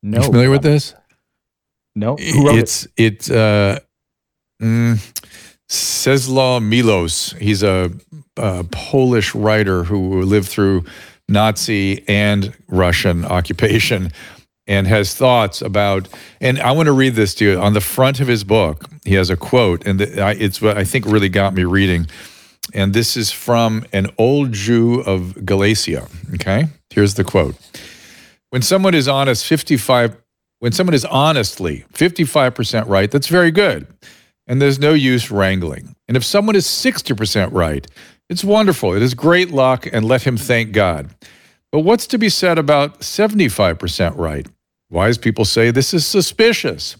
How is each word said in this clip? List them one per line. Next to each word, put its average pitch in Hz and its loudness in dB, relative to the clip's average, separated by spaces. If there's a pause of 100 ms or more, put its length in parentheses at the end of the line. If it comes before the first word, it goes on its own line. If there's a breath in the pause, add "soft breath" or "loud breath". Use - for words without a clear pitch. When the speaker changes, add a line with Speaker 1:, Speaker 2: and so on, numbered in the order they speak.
Speaker 1:
No. 104 -2
Speaker 2:
You 131 4
familiar 127 6
with 135 4
this? 147 2 (1000)
Speaker 1:
No. 110 -2
Who 147 2
wrote 113 6
Speaker 2:
It's, - -2
Speaker 1:
it? - -20
Speaker 2:
it's, 110 0
uh, 104 2 (800)
mm, 117 0 (720 loud breath)
Czesław 131 0
Miłosz. 107 0
He's 101 0
a, 92 2 (460)
a 92 -4
Polish 123 0
writer 104 0
who 95 -2
lived 98 2
through 98 0 (440 loud breath)
Nazi 104 0
and 104 0 (160)
Russian 87 0
occupation 92 -2 (540 loud breath)
and 98 0
has 101 0
thoughts 123 2
about, 101 -2 (320 loud breath)
and 127 0
I 123 0
want 156 2
to 143 4
read 131 2
this 107 0
to 107 0
you. 95 2
On 101 2
the 104 2
front 131 0
of 135 0
his 113 0
book, 98 0 (200)
he 95 2
has 92 2
a 90 0
quote, 98 0
and 98 0
the, 98 -2
I, 101 0
it's 101 -4
what 107 0
I 98 -2
think 104 -4
really 104 2
got 98 0
me 92 0
reading. 90 0 (680 loud breath)
And 98 0
this 113 -2
is 113 -4
from 113 -2
an 98 -2 (100)
old 131 2
Jew 117 0
of 92 -4
Galicia, 98 0 (280)
okay? 110 -2 (240)
Here's 101 2
the 98 -2
quote. 87 -2 (960 loud breath)
"When 127 -4
someone 190 2
is 139 2
honest, 135 0
fifty-five, 123 0 (420)
when 120 -2
someone 180 0
is 127 0
honestly 131 -2
fifty-five 151 0
percent 110 -4
right, 98 2
that's 139 0
very 175 4
good. 160 0 (600 soft breath)
And 127 -2
there's 139 2
no 147 2
use 131 2
wrangling. 92 -2 (140)
And 120 0
if 127 0
someone 208 0
is 180 2
sixty - -4
percent 98 -2
right, 78 -2 (420 soft breath)
it's 180 -6
wonderful. 196 2
It 104 2
is 127 0
great 175 2
luck, 131 2
and 110 0
let 123 2
him 123 -2
thank 113 -2
God. 87 0 (600 soft breath)
But 151 0
what's 214 2
to 247 -2
be 214 2
said 175 0
about 147 0
seventy-five 139 0
percent 87 -4
right? 76 -6 (440)
Wise 101 0
people 117 -2
say 117 2
this 131 0
is 160 0
suspicious. 190 -2